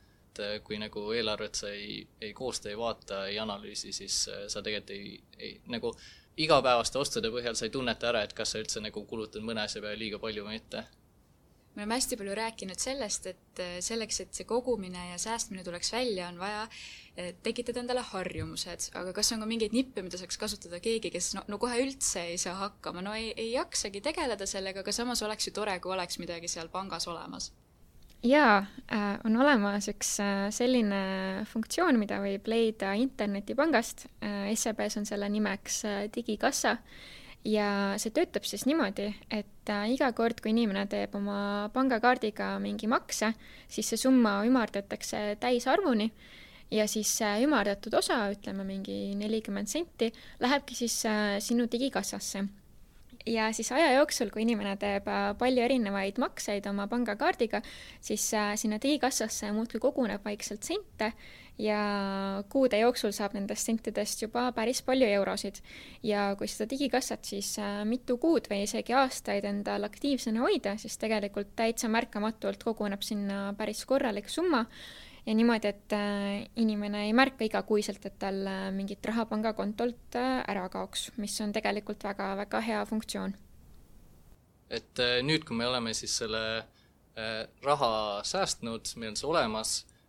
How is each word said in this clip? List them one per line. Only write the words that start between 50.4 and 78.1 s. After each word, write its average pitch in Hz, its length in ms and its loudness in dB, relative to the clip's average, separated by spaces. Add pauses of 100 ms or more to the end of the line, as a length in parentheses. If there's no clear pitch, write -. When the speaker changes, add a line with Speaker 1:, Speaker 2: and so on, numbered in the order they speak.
Speaker 3:
lähebki 277 320 2
siis, - 320 -2
äh, 214 320 2
sinu 233 320 2
digikassasse. 202 800 -2 (800)
Ja 220 260 0
siis 226 220 -2
aja 294 200 6
jooksul, 269 360 4
kui 214 120 -2
inimene 202 340 2
teeb, 202 300 0
äh, 202 320 2
palju 247 240 4
erinevaid 202 560 2
makseid 202 480 -2
oma 202 240 -2
pangakaardiga, 240 720 2 (380)
siis, - 340 -2
äh, 208 240 2
sinna 214 240 0
digikassasse 247 720 0
muudkui 220 260 -2
koguneb 233 440 0
vaikselt 208 420 -6
sente 320 460 -2 (460)
ja 202 920 0
kuude 254 260 6
jooksul 226 380 4
saab 202 160 -2
nendest 202 320 -4
sentidest 220 560 -2
juba 240 320 0
päris 240 320 0
palju 262 240 6
eurosid. 196 540 0 (420)
Ja 202 320 2
kui 202 100 -4
seda 214 240 -4
digikassat 262 540 0
siis, 202 340 -4
äh, 202 300 -2
mitu 247 320 0
kuud 320 300 4
või 202 120 0
isegi 214 300 -2
aastaid 247 560 2
endal 202 400 -2
aktiivsena 240 560 0
hoida, 269 340 2
siis - 220 -10
tegelikult 208 560 -2
täitsa 233 320 0
märkamatult 214 760 0
koguneb 208 400 -2
sinna 202 540 -2
päris 214 300 -4
korralik 254 420 2
summa 311 380 2 (600)
ja 220 80 2
niimoodi, 220 380 4
et, - 240 -6
äh, 202 480 0 (160)
inimene 208 460 0
ei 214 100 2
märka 262 320 4
igakuiselt, 208 560 0
et - 140 -12